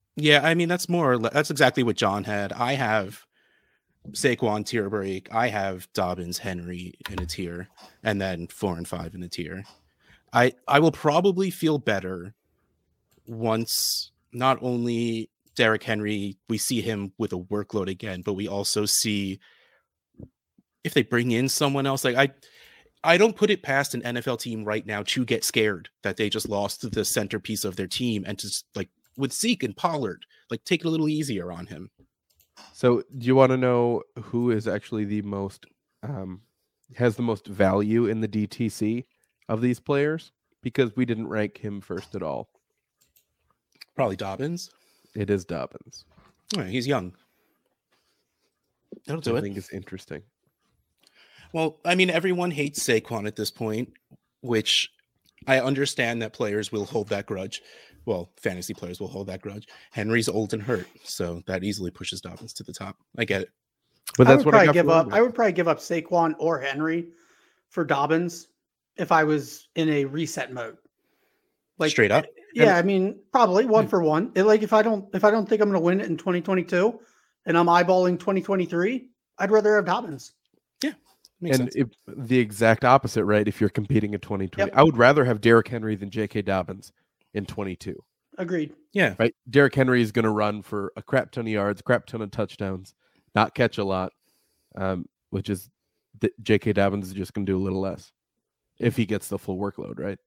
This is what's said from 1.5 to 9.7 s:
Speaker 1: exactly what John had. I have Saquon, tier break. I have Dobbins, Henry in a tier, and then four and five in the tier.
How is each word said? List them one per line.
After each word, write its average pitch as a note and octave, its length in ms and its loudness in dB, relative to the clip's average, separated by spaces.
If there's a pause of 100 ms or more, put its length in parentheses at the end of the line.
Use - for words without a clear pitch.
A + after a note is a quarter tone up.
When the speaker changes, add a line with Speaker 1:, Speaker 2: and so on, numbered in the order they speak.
Speaker 1:
exactly C3+ 300 2
what A#2 140 0
John G2+ 300 0
had. G2+ 260 -4
I A#2+ 220 -4
have A2 500 -2 (840)
Saquon, G#2+ 560 -2
tier G#2+ 240 -4
break. G2 440 -6
I A#2 140 0
have G2 460 -4
Dobbins, F2+ 440 -4
Henry F2+ 580 -10 (140)
in F#2 120 -8
a E2+ 40 -6
tier, F2 440 -10 (340)
and G#2 160 0
then F2+ 280 -4
four F#2+ 280 -4
and E2+ 120 -10
five E2 260 -10
in F2+ 80 -14
the F2 80 -12
tier. F2 340 -12 (720)